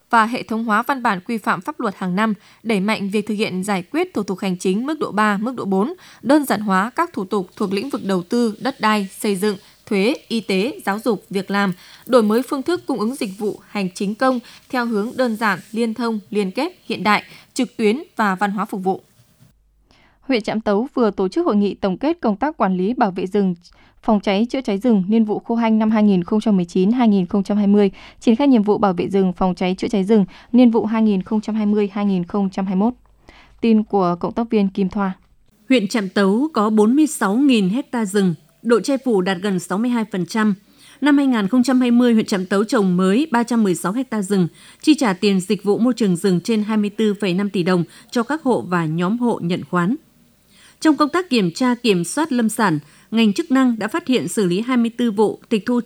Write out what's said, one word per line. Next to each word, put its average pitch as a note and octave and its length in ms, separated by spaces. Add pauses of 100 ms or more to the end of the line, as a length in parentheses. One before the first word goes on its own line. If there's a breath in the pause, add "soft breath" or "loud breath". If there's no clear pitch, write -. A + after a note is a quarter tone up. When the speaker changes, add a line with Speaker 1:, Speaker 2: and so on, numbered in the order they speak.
(100)
Speaker 1:
và A3+ 160
hệ A#3+ 160
thống A3+ 220
hóa A3 180
văn C4+ 200
bản G#3 180
quy A3+ 180
phạm F#3+ 220
pháp D4+ 200
luật G#3+ 180
hàng F3+ 180
năm, G#3+ 180 (280 soft breath)
đẩy A3 180
mạnh G3+ 280
việc G#3 180
thực A3 80
hiện F#3 300
giải G3 180
quyết F4+ 320
thủ A#3 80
tục F#3+ 160
hành F#3 200
chính G3+ 280
mức D#4 120
độ - 140
ba, G#3 240
mức A3+ 180
độ A3+ 100
bốn, G3 300 (280 loud breath)
đơn C#4 220
giản A3 160
hóa G#3 360
các E4+ 160
thủ G#3 120
tục F#3 320
thuộc G3 160
lĩnh A3 180
vực A3 140
đầu F#3+ 180
tư, A#3 380
đất B3 200
đai, G#3+ 280 (100)
xây G3+ 180
dựng, G3+ 200 (300 soft breath)
thuế, G#3+ 280 (140)
y A3+ 120
tế, G#3+ 460
giáo G3+ 180
dục, A3 260
việc F#3+ 200
làm, G3+ 220 (340 loud breath)
đổi A#3+ 160
mới G#3+ 200
phương C4+ 200
thức E4+ 240
cung B3+ 140
ứng A3+ 140
dịch G3+ 240
vụ G#3+ 300
hành G3 260
chính G3+ 200
công B3+ 260 (300 loud breath)
theo B3 160
hướng A3+ 300
đơn A#3+ 200
giản, G#3 220 (140)
liên A3+ 220
thông, A3+ 260 (100)
liên G3 200
kết, C#4+ 360
hiện A3 160
đại, G#3 200 (320 loud breath)
trực - 220
tuyến A#3 260 (140)
và G3+ 180
văn G3+ 160
hóa G3+ 140
phục G3 200
vụ. F#3 180 (1160 soft breath)
Huyện B3+ 220
Trạm G#3+ 180
Tấu G#3+ 340
vừa A3+ 160
tổ G3 180
chức E4+ 180
hội A#3+ 100
nghị G3+ 180
tổng F#3 240
kết E4 220
công G#3+ 160
tác D4+ 200
quản F#3+ 200
lý, F#3+ 180
bảo A3+ 160
vệ F3+ 160
rừng, F#3+ 280 (480 soft breath)
phòng G#3+ 180
cháy G#3 300
chữa C4+ 100
cháy G3+ 180
rừng G#3 300
niên A3 160
vụ G#3+ 140
khô - 160
hanh A3+ 240
năm A3 120
hai A3 120
nghìn G3 220
không G#3+ 160
trăm G#3+ 160
mười F3+ 80
chín F#3 280
hai B3 160
nghìn G3 180
không G3+ 160
trăm G3+ 140
hai G#3 100
mươi, G3+ 240 (300 loud breath)
triển A3+ 160
khai C#4+ 120
nhiệm A#3+ 140
vụ G3+ 160
bảo G3+ 140
vệ F3 160
rừng, F#3+ 240
phòng F#3 220
cháy F#3 240
chữa - 100
cháy G3 160
rừng G3+ 200 (280 loud breath)
niên A#3+ 180
vụ A3 160
hai A3 160
nghìn G3+ 200
không G#3+ 180
trăm G#3+ 140
hai G#3+ 120
mươi G#3 260
hai G#3 120
nghìn F#3+ 200
không G3 260
trăm F#3+ 160
hai F#3+ 100
mươi G3 100
mốt. B3 80 (640 soft breath)
Tin A3 220
của F3+ 380
cộng F3+ 120
tác A#3 180
viên G3+ 180
Kim F#3+ 200
Thoa. G3 240 (560)
Speaker 2:
Huyện A3+ 200
Trạm G#3 200
Tấu G#3 440
có G#3+ 180
bốn G#3+ 260
mươi D4+ 100
sáu G3+ 280
nghìn A#3+ 340
hecta A#3 360
rừng, F#3+ 300 (280)
độ A3+ 180
che C4+ 240
phủ A3 160
đạt F#3 220
gần G3 160
sáu F#3 200
mươi B3 120
hai A#3 220
phần F3+ 140
trăm. G#3+ 280 (460 soft breath)
Năm C#4+ 160
hai C#4 100
nghìn A3+ 220
không B3+ 140
trăm B3+ 180
hai B3 100
mươi, A#3+ 220
huyện A3 140
Trạm F#3 200
Tấu G3+ 180
trồng G3 320
mới F#3+ 340
ba A#3+ 120
trăm A#3 200
mười F#3+ 120
sáu F3 180
hecta A3+ 300
rừng, F#3 260 (340 loud breath)
chi D#4 120
trả A3+ 180
tiền F#3+ 280
dịch F#3 240
vụ G3+ 140
môi A#3+ 180
trường F#3+ 200
rừng F3 240
trên A3 220
hai G#3+ 140
mươi G#3 140
tư G#3 240
phẩy F#3+ 200
năm G3+ 160
tỷ F#3 120
đồng F3 220 (260 loud breath)
cho A#3+ 120
các D4 200
hộ A3+ 180
và F3 260
nhóm F3 320
hộ A#3+ 240
nhận F3 280
khoán. F3+ 260 (840 soft breath)
Trong D#4 160
công D4+ 120
tác F4+ 220
kiểm G#3 200
tra, B3 240
kiểm G3+ 300
soát D#4 280
lâm A#3+ 160
sản, G3+ 300 (320 soft breath)
ngành A3 220
chức E4 180
năng B3+ 280
đã G3+ 100
phát E4+ 180
hiện, A3+ 220
xử G3+ 180
lý F3 140
hai B3 160
mươi A#3 140
tư A#3+ 200
vụ, G3+ 380
tịch G#3+ 180
thu A#3+ 180